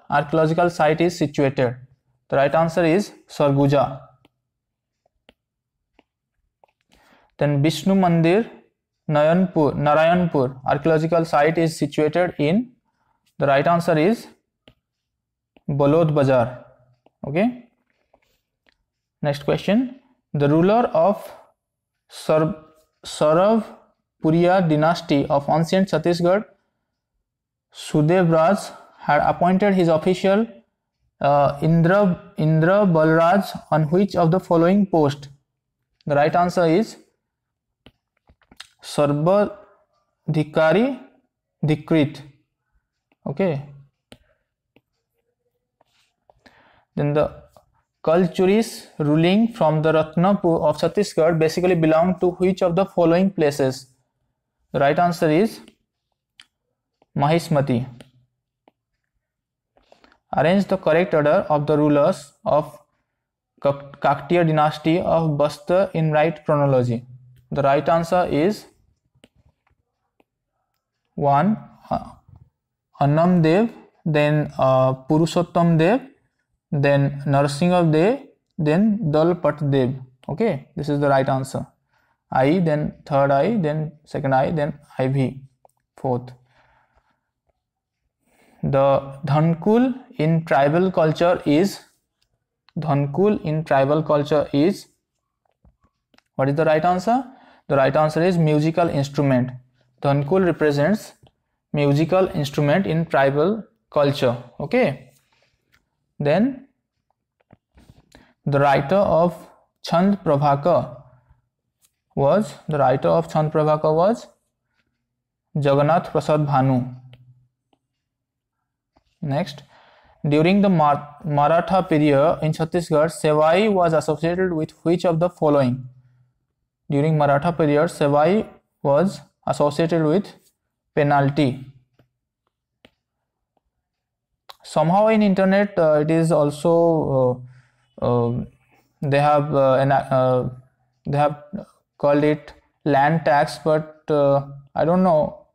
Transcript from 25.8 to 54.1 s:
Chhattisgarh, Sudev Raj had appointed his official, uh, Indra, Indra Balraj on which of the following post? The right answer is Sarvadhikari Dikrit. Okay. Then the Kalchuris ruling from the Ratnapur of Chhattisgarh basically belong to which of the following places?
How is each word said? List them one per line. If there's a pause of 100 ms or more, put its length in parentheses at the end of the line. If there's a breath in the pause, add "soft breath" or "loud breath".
Chhattisgarh, (1300)
Sudev
Raj (400)
had
appointed
his
official, (720)
uh,
Indra,
Indra
Balraj (140)
on
which
of
the
following
post? (760)
The
right
answer
is (1900)
Sarvadhikari (2000)
Dikrit. (1080)
Okay. (3250 soft breath)
Then
the (600)
Kalchuris (100)
ruling
from
the
Ratnapur
of
Chhattisgarh
basically
belong
to
which
of
the
following
places? (800)